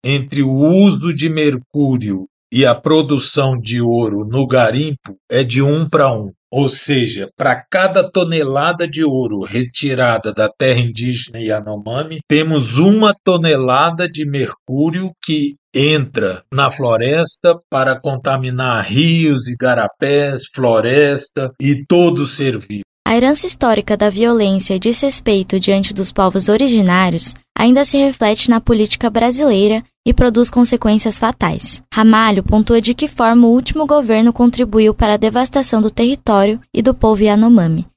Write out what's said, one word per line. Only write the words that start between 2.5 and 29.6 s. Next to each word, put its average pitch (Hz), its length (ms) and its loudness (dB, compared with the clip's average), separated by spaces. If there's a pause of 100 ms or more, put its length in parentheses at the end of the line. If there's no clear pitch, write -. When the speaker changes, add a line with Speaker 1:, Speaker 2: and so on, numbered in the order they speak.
Speaker 1:
e 127 120 4
a 120 120 4
produção 139 800 0
de 117 260 -6
ouro 117 420 -2
no 127 220 -2
garimpo 123 680 -2 (120)
é 123 140 0
de 123 180 -2
um 151 280 0
pra 139 240 2
um. 104 180 -8 (220)
Ou 139 160 0
seja, 113 680 -2
pra 127 320 -2
cada 185 400 0
tonelada 165 800 -2
de 151 160 -6
ouro 123 400 -2
retirada 120 920 -4
da 107 160 0
terra 127 300 0
indígena 120 600 -6
Yanomami, 110 880 -8
temos 147 500 0
uma 208 340 4 (120)
tonelada 165 840 0
de 151 160 -8
mercúrio 147 880 -4 (100)
que 143 360 -4 (180)
entra 127 800 -2
na 135 180 0
floresta 139 840 0 (120)
para 131 320 -2
contaminar 127 840 -4
rios, 147 640 0
igarapés, 127 920 -2 (120)
floresta 131 960 0 (100)
e 139 280 0
todo 170 360 2
ser 131 320 -4
vivo. 101 280 -12 (220)
Speaker 2:
A 220 100 0
herança 269 300 0
histórica 214 500 0
da 208 120 0
violência 202 680 0
e 190 40 -2
desrespeito 208 800 -2
diante 196 340 0
dos 190 200 -6
povos 190 360 0
originários 190 840 2 (240)
ainda 254 260 4
se 277 120 0
reflete 262 520 0
na 226 120 2
política 220 500 0
brasileira 233 720 2 (240)